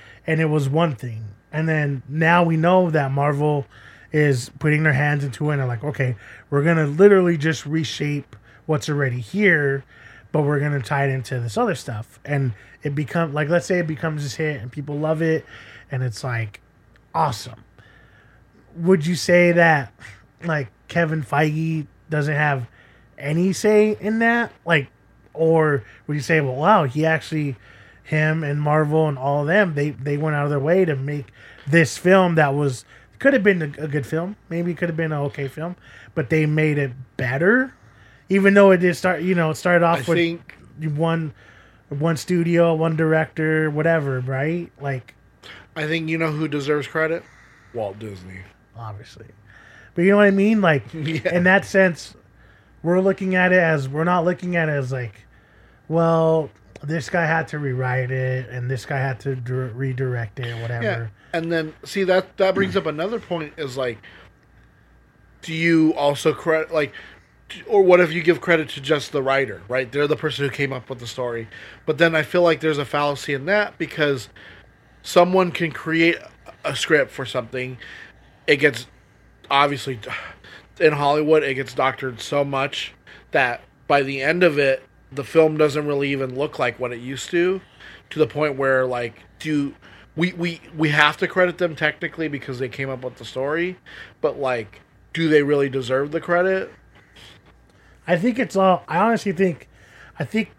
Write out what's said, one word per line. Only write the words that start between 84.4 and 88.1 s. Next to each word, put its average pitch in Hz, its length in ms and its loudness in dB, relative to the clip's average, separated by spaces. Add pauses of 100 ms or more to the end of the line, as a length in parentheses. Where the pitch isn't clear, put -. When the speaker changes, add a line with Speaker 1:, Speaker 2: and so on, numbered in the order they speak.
Speaker 2:
of 151 160 4
it, 135 240 0 (280)
the 135 140 -8
film 160 320 4
doesn't 151 300 0
really 143 240 -2
even 131 280 -4
look 147 200 -4
like 120 220 -2
what 123 120 -4
it 117 80 -10
used 127 300 -12
to, 185 300 0 (500)